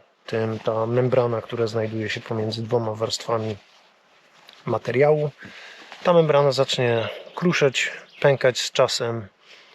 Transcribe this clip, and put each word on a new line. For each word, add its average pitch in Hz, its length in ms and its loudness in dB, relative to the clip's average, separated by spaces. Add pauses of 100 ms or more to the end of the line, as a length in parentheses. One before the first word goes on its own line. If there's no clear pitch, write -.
(260)
tym 110 320 -2
ta 113 280 -2
membrana, 120 560 0
która 117 240 -4
znajduje 110 440 -4
się 117 100 -8
pomiędzy 110 420 -4
dwoma 113 320 -2
warstwami 110 600 -4 (1080)
materiału, 143 640 2 (760)
ta 180 80 4
membrana 147 400 4
zacznie 120 560 0 (260)
kruszeć, - 580 2 (280)
pękać 135 400 2
z - 120 -6
czasem 117 540 0 (480)